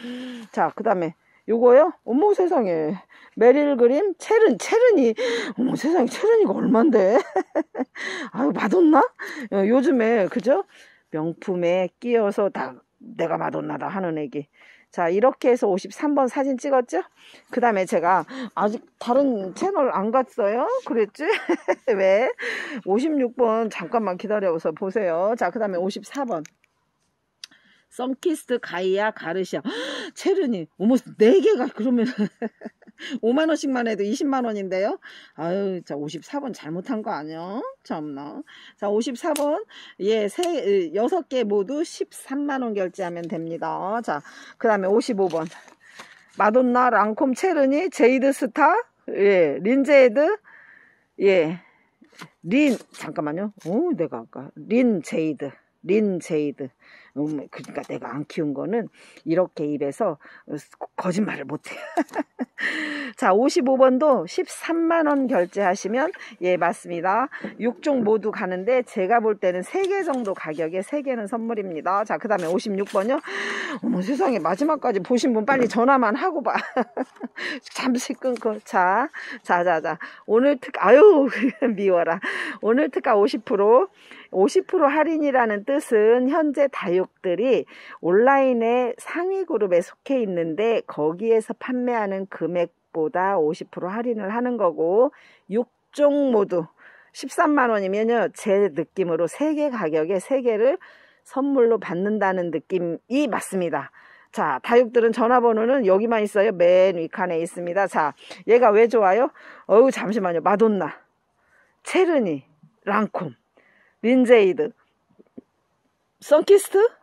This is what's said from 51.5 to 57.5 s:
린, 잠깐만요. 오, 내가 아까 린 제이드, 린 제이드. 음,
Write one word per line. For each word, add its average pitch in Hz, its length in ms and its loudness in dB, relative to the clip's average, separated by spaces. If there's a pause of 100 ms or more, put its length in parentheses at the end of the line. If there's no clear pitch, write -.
린, 240 340 2 (160)
잠깐만요. 160 580 -8 (140)
오, 269 280 -2
내가 151 260 -6
아까 127 360 -16
린 214 480 0
제이드, 151 480 -6 (320)
린 196 380 0
제이드. 147 480 -6 (480)
음, 147 340 -6